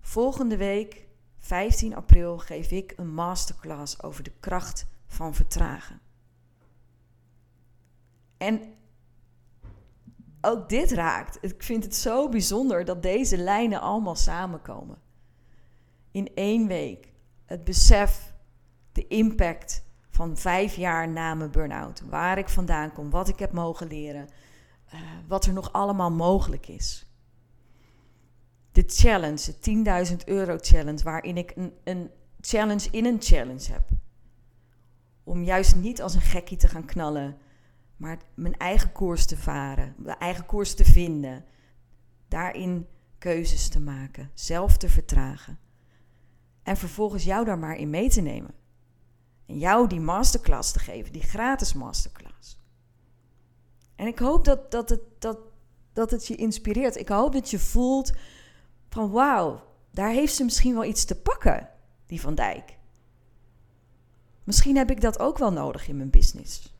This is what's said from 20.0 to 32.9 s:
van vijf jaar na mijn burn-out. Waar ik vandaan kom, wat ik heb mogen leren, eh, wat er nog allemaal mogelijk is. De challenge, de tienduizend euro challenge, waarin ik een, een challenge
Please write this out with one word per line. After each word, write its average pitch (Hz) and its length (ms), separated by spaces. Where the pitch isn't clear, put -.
van 165 280
vijf 190 380
jaar 165 340
na 160 240
mijn 156 180
burn-out. - 580
Waar 175 280
ik 190 120
vandaan 165 440
kom, 147 160
wat 175 180
ik - 120
heb 196 120
mogen 170 360
leren, 147 400
eh, 160 100
wat 190 180
er 196 80
nog 190 200
allemaal 196 380
mogelijk 170 560
is. - 380
De - 160
challenge, 165 580
de 156 140
tienduizend 185 680
euro 190 320
challenge, 151 440
waarin 165 340
ik 175 180
een, 185 180
een 180 260
challenge 214 520